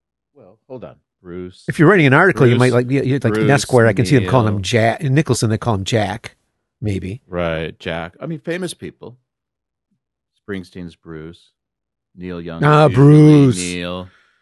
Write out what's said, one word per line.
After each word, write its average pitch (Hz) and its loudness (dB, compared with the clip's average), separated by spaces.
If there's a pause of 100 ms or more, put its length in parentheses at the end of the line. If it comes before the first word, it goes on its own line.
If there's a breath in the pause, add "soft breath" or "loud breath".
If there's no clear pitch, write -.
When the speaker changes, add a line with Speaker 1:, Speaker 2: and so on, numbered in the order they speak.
(340)
Speaker 1:
Well, 110 -20 (100)
hold 127 -16
on. 69 -20 (260)
Bruce. 90 -14
Speaker 2:
If - -6
you're 156 6
writing 185 4
an 127 4
article, 165 4
you 120 4
Speaker 1:
Bruce, 117 2
Speaker 2:
might 127 2
like, 123 0
you, 135 -2
you, 131 -2
like 139 -4
in 113 0
Speaker 1:
Bruce, 110 0
Speaker 2:
Esquire. 127 2
I 110 4
can 120 -2
see 143 2
them 95 0
calling 113 2
him 104 -2
Speaker 1:
Neil. 101 -6
Speaker 2:
Jack, 113 -2
and 135 -2
Nicholson. 123 -2
They 110 -2
call 117 -4
him 95 -6
Jack, 98 -6 (460)
maybe. 98 -8
Speaker 1:
Right, 82 -6
Jack. 85 -10
I 135 -12
mean, 160 -10
famous 175 -8
people. - -18 (1160)
Springsteen's 90 -14
Bruce. 82 -20 (640)
Neil 90 -12
Young. 85 -8
Speaker 2:
Ah, 151 4
Speaker 1:
usually 110 -2 (120)
Speaker 2:
Bruce. 147 6
Speaker 1:
Neil. 90 -8 (340)